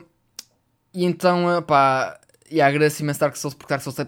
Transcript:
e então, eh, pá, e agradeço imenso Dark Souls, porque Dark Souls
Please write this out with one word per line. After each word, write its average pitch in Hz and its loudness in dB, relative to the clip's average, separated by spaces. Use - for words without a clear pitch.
e 180 -2
então, 175 0
eh, 170 -2
pá, 135 2
e 160 0
agradeço 147 2
imenso 147 -4
Dark 143 0
Souls, 143 -8
porque - -12
Dark 139 -2
Souls 135 -10